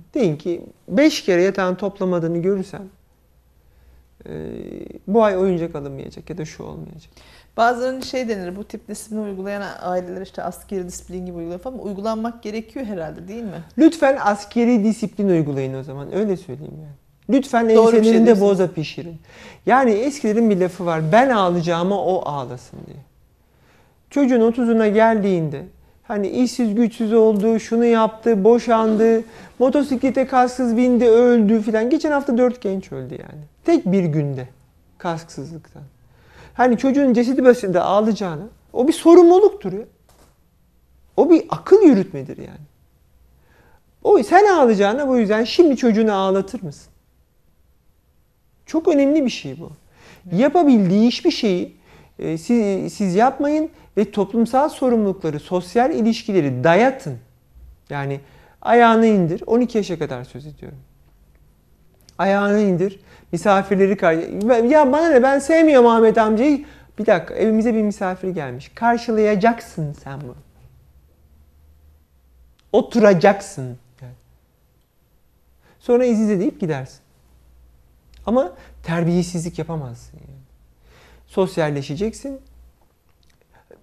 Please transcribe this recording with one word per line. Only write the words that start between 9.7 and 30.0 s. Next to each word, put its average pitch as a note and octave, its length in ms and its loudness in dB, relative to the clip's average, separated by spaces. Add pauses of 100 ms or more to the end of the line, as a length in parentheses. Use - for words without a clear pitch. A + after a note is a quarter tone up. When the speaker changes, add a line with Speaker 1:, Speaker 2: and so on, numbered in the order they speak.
Speaker 2:
aileler F3+ 400 -6
işte F#3 200 -14
askeri F3+ 460 -10
disiplin F3+ 380 -14
gibi F3 100 -12
uyguluyor E3+ 240 -12
falan. B3+ 260 -12
Uygulanmak A3 560 -8
gerekiyor A3+ 440 -12
herhalde, E3 420 -12
değil A3+ 160 -14
mi? E3+ 200 -14 (140)
Speaker 1:
Lütfen C#4+ 420 2
askeri A3 640 0
disiplin G#3 440 -2
uygulayın C#3 460 0
o C3+ 80 -10
zaman. C#3 320 -12
Öyle G3+ 220 -2
söyleyeyim C#3+ 460 -14
yani. - 560 -4
Lütfen A#3+ 260 0
Speaker 2:
Doğru A3+ 280 6
bir A#3 60 6
Speaker 1:
ensenin A3 40 6
Speaker 2:
şey A3+ 100 6
Speaker 1:
önünde A3+ 140 4
Speaker 2:
diyorsun. G3+ 220 6
Speaker 1:
boza F#3 220 0
pişirin. D#3 460 -10 (500)
Yani B3 240 4
eskilerin A3+ 600 0
bir G3+ 60 2
lafı F3 300 -4
var. D#3+ 260 -2
"Ben B3+ 180 4
ağlayacağıma F3+ 760 0
o F3+ 240 -4
ağlasın." C3 580 -10
diye. C#3+ 120 -20 (1120)
Çocuğun C4 300 2
otuzuna A3+ 480 2
geldiğinde G3 720 0 (400)
hani G#3 260 -6
işsiz A#3+ 460 -2
güçsüz A3+ 380 -2
oldu, A3 480 2
şunu A3+ 240 -2
yaptı, A3+ 600 0
boşandı, A3+ 800 2 (340)
motosiklete C4 680 0